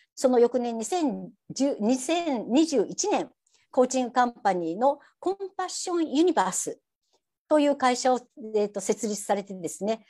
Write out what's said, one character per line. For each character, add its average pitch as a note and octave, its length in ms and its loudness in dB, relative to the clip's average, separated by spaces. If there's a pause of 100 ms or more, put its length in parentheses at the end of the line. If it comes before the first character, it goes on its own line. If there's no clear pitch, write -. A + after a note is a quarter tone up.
(140)
そ - 140 2
の B3 100 4
翌 A#3+ 220 4
年、 A#3 180 -6
二 A3 60 -6
千 A3 440 -2 (220)
十、 C4+ 300 -2
二 A3+ 160 2
千 D4 560 -2
二 D#4 140 6
十 C4 220 2
一 - 200 -4
年、 C4 200 0 (440)
コ B3+ 100 4
ー B3+ 60 4
チ B3+ 120 -2
ン B3 60 -2
グ A3+ 60 -10
カ B3 140 4
ン A#3+ 60 -2
パ G#3 200 0
ニ E3+ 220 -4
ー F#3 40 -6
の C#4 220 2 (180)
コ F4+ 140 -2
ン G4 40 -10 (200)
パ F#4 80 -6
ッ F4+ 40 -6
シ - 220 -8
ョ F4 60 -2
ン D#4 160 -2
ユ C#4+ 100 4
ニ F4+ 100 4
バ F#3 140 0
ー F#3 60 -4
ス - 280 -6 (680)
と D4+ 100 4
い C#4+ 80 4
う C#4+ 100 2
会 B3+ 200 2
社 B3+ 180 2
を、 A#3+ 60 0 (340)
え G#3 120 2
っ - 40 -2
と、 G3+ 100 -10
設 G#3 280 -2
立 G#3 160 -4
さ G#3+ 100 -2
れ G3+ 80 -2
て G3 120 -14
で F3+ 140 -8
す - 160 -10
ね、 A3 260 -4